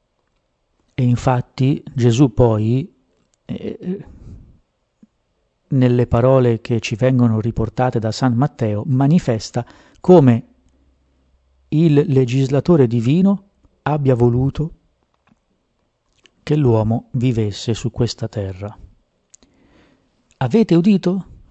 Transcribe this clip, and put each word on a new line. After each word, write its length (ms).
E 80
infatti 800
Gesù 400
poi, 600
eh, 600
nelle 380
parole 540
che 200
ci 140
vengono 440
riportate 600
da 120
San 220
Matteo, 520
manifesta 800
come 480
il 240
legislatore 920
divino 600
abbia 320
voluto 600
che 120
l'uomo 580
vivesse 600
su 160
questa 380
terra. 500
Avete 380
udito? 500